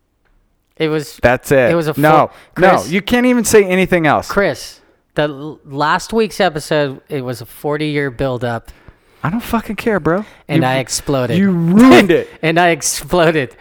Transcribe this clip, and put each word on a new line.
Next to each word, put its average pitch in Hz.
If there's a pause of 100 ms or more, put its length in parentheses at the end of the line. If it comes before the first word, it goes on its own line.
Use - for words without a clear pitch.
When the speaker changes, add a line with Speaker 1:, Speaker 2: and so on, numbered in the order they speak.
(760)
Speaker 1:
It 160
was 151
Speaker 2:
That's 123
it. 127
Speaker 1:
it 165
was 160
a -
Speaker 2:
No, 151
Speaker 1:
full, - (280)
Speaker 2:
no, 185
Speaker 1:
Chris, 107
Speaker 2:
you 190
can't 240
even 247
say 208
anything 185
else. 113
Speaker 1:
Chris, - (360)
the 156
l-, 147
last 151
week's 220
episode, 151
it 143
was 123
a -
forty-year 147
build-up. 120 (520)
Speaker 2:
I 156
don't 233
fucking 220
care, 208
bro. 165 (240)
Speaker 1:
And 139
Speaker 2:
You, 127
Speaker 1:
I 131
exploded. 135
Speaker 2:
you 196
ruined 190
it. 139
Speaker 1:
<laughs> -
And 165
I 175
exploded. 160